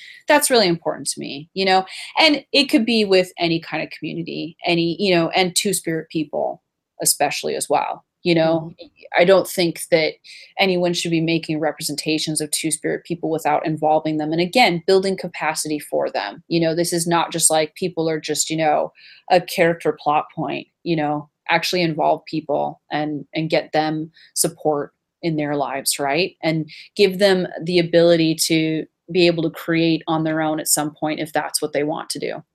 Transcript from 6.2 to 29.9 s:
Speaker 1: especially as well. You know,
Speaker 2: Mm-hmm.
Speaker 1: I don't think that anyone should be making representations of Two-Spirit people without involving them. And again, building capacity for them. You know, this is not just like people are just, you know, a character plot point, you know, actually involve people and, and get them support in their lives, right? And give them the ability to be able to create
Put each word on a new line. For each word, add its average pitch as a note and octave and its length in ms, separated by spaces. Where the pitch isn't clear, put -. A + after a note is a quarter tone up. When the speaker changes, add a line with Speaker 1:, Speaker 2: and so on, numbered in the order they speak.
Speaker 1:
especially C#3+ 540
as C#3+ 120
well. - 360
You F3 120
know, D#3+ 460
Speaker 2:
Mm-hmm. - 60
Speaker 1:
I F3 60
don't F#3 200
think E3+ 440
that D#3+ 240
anyone F3+ 360
should F3 160
be E3 100
making D#3+ 400
representations D#3 800
of D3+ 120
Two-Spirit D#3 520
people E3 240
without D3+ 380
involving D#3 500
them. D3+ 160
And E3 80
again, F3+ 460
building F#3+ 320
capacity D#3 600
for C#3+ 320
them. G#2 380
You E3+ 100
know, D#3+ 160
this E3+ 200
is E3+ 120
not E3+ 260
just E3 180
like D#3 260
people F3 320
are D#3+ 100
just, D3+ 300
you D#3 80
know, D#3+ 360
a F#3 120
character E3+ 500
plot D3 220
point, C#3+ 320
you E3+ 120
know, D3 320
actually E3+ 320
involve D#3 420
people D3 560
and, D3+ 440
and D#3+ 160
get D#3+ 220
them D#3 380
support D3+ 600
in E3 160
their D3 180
lives, C3+ 460
right? C#3+ 420
And D#3+ 260
give F#3+ 220
them F#3+ 280
the F3 160
ability E3 580
to D#3+ 400
be F3 140
able E3+ 180
to E3 60
create E3 580